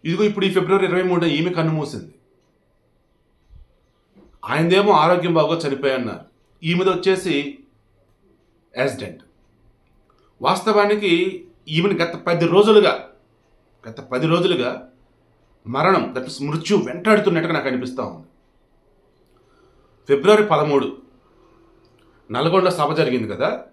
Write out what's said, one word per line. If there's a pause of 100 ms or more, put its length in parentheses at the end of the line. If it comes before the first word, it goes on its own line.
ఇదిగో
ఇప్పుడు
ఈ
ఫిబ్రవరి
ఇరవై
మూడున
ఈమె
కన్నుమూసింది. (2250)
ఆయనదేమో (120)
ఆరోగ్యం
బాగో
చనిపోయన్నారు, (380)
ఈమెది
వచ్చేసి (1400)
యాక్సిడెంట్. (1160)
వాస్తవానికి (560)
ఈమెను
గత (140)
పది
రోజులుగా, (920)
గత (140)
పది
రోజులుగా (960)
మరణం,
that
is
మృత్యు (100)
వెంటాడుతున్నట్టుగా
నాకు
అనిపిస్తా (100)
ఉంది. (1800)
ఫిబ్రవరి
పదమూడు (1400)
నల్గొండ
సభ
జరిగింది
కదా (240)